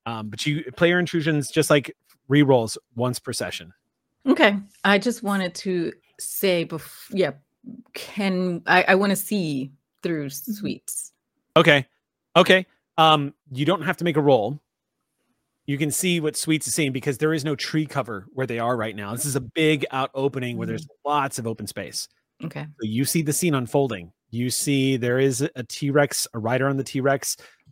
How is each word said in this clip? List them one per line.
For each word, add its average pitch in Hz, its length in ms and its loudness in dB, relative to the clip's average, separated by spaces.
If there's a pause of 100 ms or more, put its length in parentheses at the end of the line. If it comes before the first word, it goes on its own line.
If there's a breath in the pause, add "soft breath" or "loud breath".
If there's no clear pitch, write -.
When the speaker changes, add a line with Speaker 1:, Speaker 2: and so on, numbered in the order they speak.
Speaker 1:
um, 110 220 -8
but 104 160 -8
you, 151 180 -2 (140)
player 175 220 4
intrusions, 156 500 0
just - 220 2
like 147 240 2 (340)
rerolls, 131 480 6 (180)
once 123 240 -2
per 120 140 -10
session. 87 400 -8 (540)
Speaker 2:
Okay. 226 300 4 (260)
I 202 160 4
just 233 240 -2
wanted 196 320 -2
to 180 380 -4 (260)
say 175 460 -2
bef-, - 460 -12
yeah, 180 200 0 (600)
can, 185 760 -2
I, 180 220 6
I 185 60 8
wanna 196 200 2
see 151 560 -4 (320)
through 156 240 -4
Speaker 3:
Mm-hmm. 139 240 -10
Speaker 2:
Sweets. - 600 -8 (460)
Speaker 1:
Okay. 147 300 6 (480)
Okay. 185 320 6 (320)
Um, 156 340 4 (180)
you 131 140 -2
don't 160 160 2
have 175 160 -2
to 170 60 -6
make 170 140 0
a 156 40 2
roll. 135 400 2 (1080)
You 143 120 -2
can 151 100 0
see 175 300 0
what 151 180 -2
Sweets 156 300 0
is 117 80 -4
seeing 143 160 0
because 127 260 -4
there 156 160 0
is 147 100 -2
no 151 120 -2
tree 156 320 -2
cover 110 460 -6
where 131 120 -4
they 117 140 -4
are 120 180 0
right 110 180 -4
now. 104 200 -8
This 120 100 -6
is 135 100 -4
a 131 60 -2
big 156 480 0
out 135 240 -4
opening 135 440 -4
where 175 100 -4
there's 156 180 -6
Speaker 2:
Mm-hmm. - 240 -10
Speaker 1:
lots 139 300 0
of 113 80 -6
open 107 180 -6
space. - 420 -10 (360)
Speaker 2:
Okay. 156 200 -10
Speaker 1:
So 151 240 -12
you 113 160 0
see 160 200 0
the 143 100 -2
scene 156 220 0
unfolding. 117 560 -2 (180)
You 120 220 -4
see 135 460 0
there 123 200 0
is 131 240 2 (140)
a 127 80 -8
T-Rex, 143 720 0
a 117 40 -4
rider 127 280 0
on 139 100 0
the 131 60 -4
T-Rex. 135 540 -2 (340 soft breath)